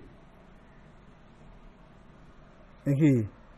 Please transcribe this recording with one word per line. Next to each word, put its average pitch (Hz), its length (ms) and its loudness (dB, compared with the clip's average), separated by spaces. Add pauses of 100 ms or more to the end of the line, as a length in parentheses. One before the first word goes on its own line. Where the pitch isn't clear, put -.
(2750)
দেখি, 143 280 2 (440)